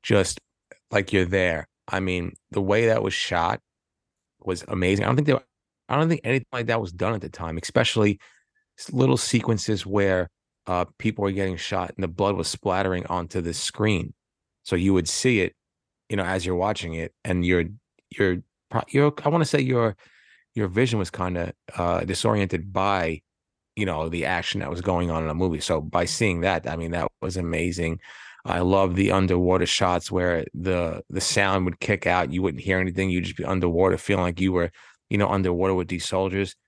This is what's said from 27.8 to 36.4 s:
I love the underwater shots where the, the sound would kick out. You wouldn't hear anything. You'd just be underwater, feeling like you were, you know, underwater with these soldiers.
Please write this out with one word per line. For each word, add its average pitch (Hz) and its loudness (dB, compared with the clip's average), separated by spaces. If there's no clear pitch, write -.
I 87 0
love 92 2
the 98 2
underwater 92 4
shots 90 0
where 90 0
the, 87 -2
the 92 -4
sound 98 2
would 90 -4
kick - 0
out. 87 2
You 90 -2
wouldn't 82 -2
hear 92 2
anything. 92 0
You'd 90 0
just 87 -8
be - -6
underwater, 90 2
feeling 95 0
like 87 -2
you 95 2
were, 85 0
you 101 0
know, 101 2
underwater 95 2
with 90 -2
these 87 -6
soldiers. 95 -2